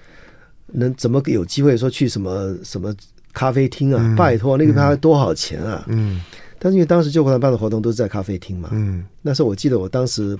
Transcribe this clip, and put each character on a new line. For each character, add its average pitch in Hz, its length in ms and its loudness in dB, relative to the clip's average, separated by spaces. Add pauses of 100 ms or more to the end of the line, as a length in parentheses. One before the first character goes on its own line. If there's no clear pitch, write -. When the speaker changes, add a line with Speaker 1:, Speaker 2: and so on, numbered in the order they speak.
(680)
Speaker 1:
能 127 280 -2
怎 120 160 -2
么 135 160 0
有 110 180 0
机 110 180 -4
会 143 140 4
说 120 140 0
去 131 180 0
什 117 100 -6
么， 95 460 -4
什 - 160 -10
么 101 140 -6 (400)
咖 131 180 -2
啡 135 160 2
厅 135 260 0
啊？ 117 80 2
Speaker 2:
嗯。 113 140 2
Speaker 1:
拜 131 220 4
托， 131 180 0
那 151 100 4
个 151 60 4
咖 143 160 4
啡 147 80 2
多 151 220 4
少 101 160 2
钱 76 280 -8
啊？ 101 260 -8
Speaker 2:
嗯。 107 260 -2
嗯。 87 100 -6 (340)
Speaker 1:
但 185 140 0
是 196 40 4
因 190 40 6
为 170 60 4
当 170 180 4
时 147 60 -2
旧 156 120 4
款 135 80 4
团 131 80 4
办 131 140 2
的 117 60 0
活 107 100 -2
动 107 140 -2
都 117 80 0
是 113 40 0
在 110 140 0
咖 101 140 -4
啡 95 160 -6
厅 95 180 -10
嘛。 85 160 -8
Speaker 2:
嗯。 98 320 -2 (160)
Speaker 1:
那 147 140 -2
时 131 80 2
候 127 80 2
我 98 40 -2
记 120 140 -2
得 127 100 2
我 92 80 -4
当 127 200 -2
时 104 340 -4